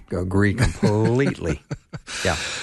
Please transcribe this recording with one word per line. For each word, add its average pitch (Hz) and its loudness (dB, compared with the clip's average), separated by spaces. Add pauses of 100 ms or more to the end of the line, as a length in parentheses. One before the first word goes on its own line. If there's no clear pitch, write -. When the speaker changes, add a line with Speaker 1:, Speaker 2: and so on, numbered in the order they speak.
(120)
Speaker 1:
know. 87 -2
Speaker 2:
agree 98 2
completely. 113 2
Speaker 1:
<laughs> - -12 (540)
Speaker 2:
Yeah. 87 2 (280)